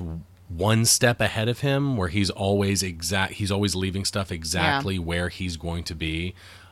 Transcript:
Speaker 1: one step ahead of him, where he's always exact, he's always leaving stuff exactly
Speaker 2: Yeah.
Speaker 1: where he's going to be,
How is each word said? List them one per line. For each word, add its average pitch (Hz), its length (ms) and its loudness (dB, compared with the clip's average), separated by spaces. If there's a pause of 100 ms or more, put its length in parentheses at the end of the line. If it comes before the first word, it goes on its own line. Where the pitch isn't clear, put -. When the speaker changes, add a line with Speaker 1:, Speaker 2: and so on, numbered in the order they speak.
(480)
Speaker 1:
one 107 380 4
step 120 360 4
ahead 110 260 0
of 120 120 -2
him, 139 360 0
where 92 120 0
he's 90 240 2
always 98 500 2
exact, 92 520 -2
he's 98 180 -2
always 101 240 0
leaving 95 300 -2
stuff - 260 -4
exactly 90 640 0
Speaker 2:
Yeah. 92 60 -2
Speaker 1:
where 85 280 -2
he's 90 260 -6
going 82 280 -6
to 90 100 -8
be, 82 400 -4 (380)